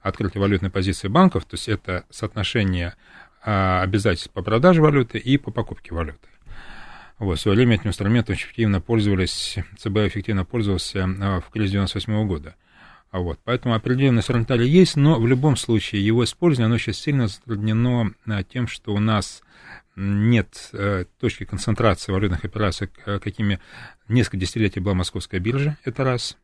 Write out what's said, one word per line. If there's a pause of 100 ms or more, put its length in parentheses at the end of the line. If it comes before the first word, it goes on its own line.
открытой
валютной
позиции
банков,
то
есть
это
соотношение, (500)
а,
обязательств
по
продаже
валюты
и
по
покупке
валюты. (880)
Вот,
в
свое
время
этим
инструментом
очень
активно
пользовались, (200)
Ц
Б
эффективно
пользовался,
а,
в
кризисе
девяносто
восьмого
года. (540)
А
вот,
поэтому
определенный
инструментарий
есть,
но
в
любом
случае
его
использование,
оно
сейчас
сильно
затруднено, (160)
а,
тем,
что
у
нас (540)
нет,
э, (160)
точки
концентрации
валютных
операций,
к-, (140)
э,
какими (500)
несколько
десятилетий
была
московская
биржа,
это
раз.